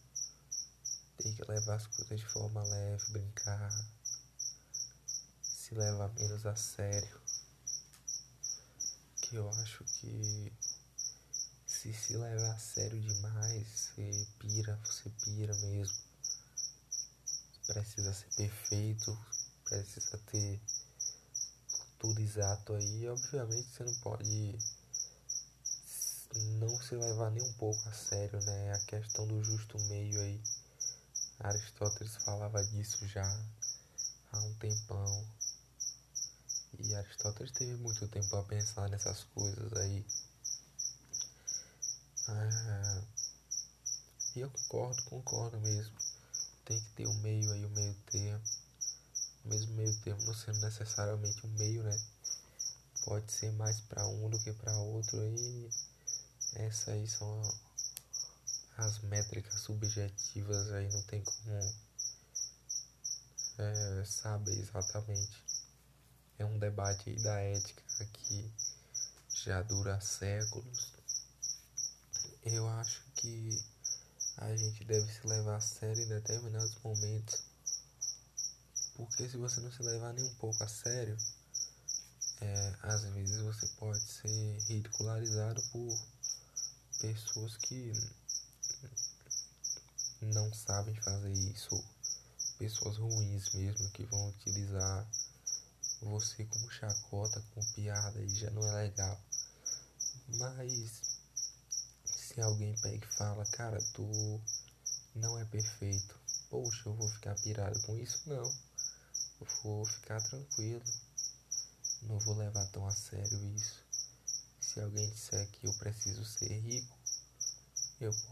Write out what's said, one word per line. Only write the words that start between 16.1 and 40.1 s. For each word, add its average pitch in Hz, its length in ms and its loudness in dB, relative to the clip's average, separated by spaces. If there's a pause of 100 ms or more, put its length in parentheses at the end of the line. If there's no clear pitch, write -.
Precisa 104 460 0
ser - 160 -8
perfeito, 107 880 2 (480)
precisa 107 600 0
ter 104 360 0 (1400)
tudo 110 240 4
exato 104 520 2
aí. 107 340 0
Obviamente 120 640 0
você - 140 -8
não 120 120 0
pode 107 600 0 (2000)
não 113 200 2
se - 160 -4
levar 113 360 4
nem 117 120 2
um - 100 2
pouco 107 360 2
a - 20 -4
sério, 101 500 0
né? 101 320 2
A 104 60 2
questão 107 480 0
do 110 160 4
justo 110 360 0
meio 104 420 2
aí. 101 200 0 (960)
Aristóteles 104 800 0
falava 104 460 2
disso 104 440 0
já 98 180 0 (1080)
há 110 80 2
um 107 160 2
tempão. 104 680 0 (1500)
E 107 160 2
Aristóteles 104 580 -2
teve 123 240 -2
muito 117 320 -2
tempo 101 280 0
a 101 80 4
pensar 101 460 2
nessas 101 340 0
coisas 101 500 0
aí. 98 320 2 (2250)